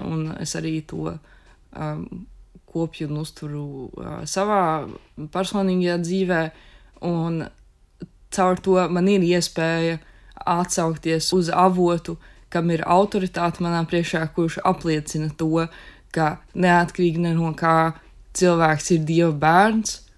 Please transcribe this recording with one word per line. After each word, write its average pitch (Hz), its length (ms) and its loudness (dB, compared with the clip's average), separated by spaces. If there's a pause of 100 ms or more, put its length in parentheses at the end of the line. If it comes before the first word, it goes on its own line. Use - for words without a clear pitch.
un 160 320 -6
es - 240 -8
arī 160 240 -4
to, 156 300 -8 (580)
um, 156 360 -10 (580)
kopju 165 460 -6
un 147 120 -6
uzturu, 147 440 -10 (180)
uh, - 400 -12
savā 175 640 0 (400)
personīgajā 185 720 0
dzīvē, 175 420 0 (600)
un 165 420 -2 (880)
caur 185 280 2
to 185 280 4
man 175 200 2
ir 202 140 4
iespēja 165 800 0 (340)
atsaukties 165 1000 -2
uz 180 160 2
avotu, 175 680 2 (280)
kam 170 260 0
ir 160 120 0
autoritāte 180 800 0
manā 170 220 0
priekšā, 165 440 -2
kurš 165 300 -2
apliecina 156 680 -2
to, 160 380 0 (420)
ka 160 280 -2 (140)
neatkarīgi 175 680 2
ne 170 140 0
no 165 180 0
kā 165 400 2 (400)
cilvēks 165 580 2
ir 160 160 4
Dieva 165 240 4
bērns, 180 680 2 (180)